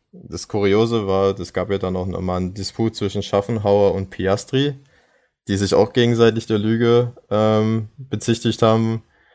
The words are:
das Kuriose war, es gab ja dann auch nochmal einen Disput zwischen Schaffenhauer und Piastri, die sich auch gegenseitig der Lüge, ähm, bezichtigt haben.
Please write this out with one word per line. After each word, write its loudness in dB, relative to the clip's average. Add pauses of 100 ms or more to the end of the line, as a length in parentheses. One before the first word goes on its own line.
(120)
das -14
Kuriose 2
war, 0
es -12
gab -4
ja 0
dann -4
auch -4
nochmal -4
einen -4
Disput -6
zwischen -4
Schaffenhauer 2
und -6
Piastri, -2 (680)
die -2
sich 0
auch 4
gegenseitig 2
der 0
Lüge, 2 (180)
ähm, 0 (100)
bezichtigt -4
haben. 2 (320)